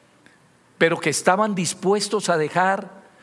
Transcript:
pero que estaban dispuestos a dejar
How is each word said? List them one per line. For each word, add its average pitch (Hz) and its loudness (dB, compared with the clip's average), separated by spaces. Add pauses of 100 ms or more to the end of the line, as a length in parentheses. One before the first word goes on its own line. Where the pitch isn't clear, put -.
(800)
pero 165 2
que 156 -2
estaban 196 2
dispuestos 196 -2
a 175 2
dejar 185 0 (320)